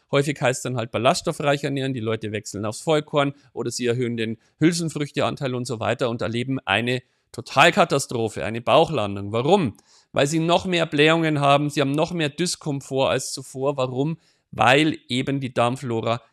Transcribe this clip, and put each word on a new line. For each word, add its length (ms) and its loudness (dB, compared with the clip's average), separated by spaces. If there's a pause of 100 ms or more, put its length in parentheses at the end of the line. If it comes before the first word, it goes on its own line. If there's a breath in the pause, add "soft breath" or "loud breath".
Häufig 320 0
heißt 240 0
dann 120 -4
halt 120 -4
ballaststoffreich 760 0
ernähren, 300 -2
die 60 -6
Leute 320 -4
wechseln 340 -8
aufs 160 -6
Vollkorn 540 0 (180 soft breath)
oder 160 -6
sie 160 -6
erhöhen 320 0
den 220 -4 (180)
Hülsenfrüchteanteil 960 -2
und 120 -4
so 140 -6
weiter 300 0
und 140 -4
erleben 420 -4
eine 380 0 (280)
Totalkatastrophe, 1120 2
eine 160 -6
Bauchlandung. 680 0
Warum? 460 0 (340 soft breath)
Weil 160 2
sie 120 0
noch 260 2
mehr 200 0
Blähungen 540 4
haben, 300 4
sie 120 -2
haben 100 0
noch 200 0
mehr 180 -2
Dyskomfort 800 -4
als 220 -2
zuvor. 460 -6
Warum? 400 -2 (340)
Weil 460 4 (100)
eben 320 -2
die 140 -6
Darmflora 680 -2 (100)